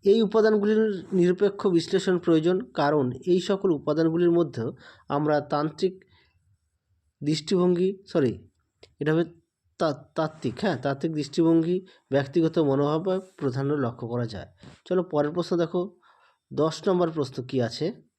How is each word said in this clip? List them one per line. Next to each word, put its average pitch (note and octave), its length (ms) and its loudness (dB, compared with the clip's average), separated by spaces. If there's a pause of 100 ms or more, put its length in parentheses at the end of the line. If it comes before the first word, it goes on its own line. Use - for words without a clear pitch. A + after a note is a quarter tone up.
এই A3 180 4
উপাদানগুলির G#3+ 880 2
নিরপেক্ষ F#3+ 540 2
বিশ্লেষণ F3+ 520 0
প্রয়োজন, E3+ 420 2
কারণ C#3+ 520 0 (140)
এই F3+ 140 4
সকল G3 300 0
উপাদানগুলির D#3+ 600 2
মধ্যে D#3+ 320 0 (460)
আমরা D3 320 0
তান্ত্রিক D#3 640 -4 (1200)
দৃষ্টিভঙ্গি, F3+ 800 0
সরি, B2+ 420 -2 (500)
এটা D3+ 140 0
হবে E3 120 2 (540)
তা-, D#3 260 -2 (100)
তাত্ত্বিক, D#3 460 -4
হ্যাঁ, F3 220 -2
তাত্ত্বিক C#3 300 -4
দৃষ্টিভঙ্গি, E3 760 0 (240)
ব্যক্তিগত D#3 480 0
মনোভাব D3 440 2
বা F#3+ 180 -2
প্রাধান্য C#3 540 -4
লক্ষ্য A#2+ 340 -4
করা A#2+ 180 -4
যায়। G#2 200 -12 (380)
চলো F3+ 180 -2
পরের D3 280 0
প্রশ্ন F3 260 -4
দেখো, F3 400 -2 (560)
দশ D3+ 360 0
নম্বর F3+ 220 2
প্রশ্ন C3+ 320 -6
কী B2+ 180 -4
আছে D3 440 -4 (140)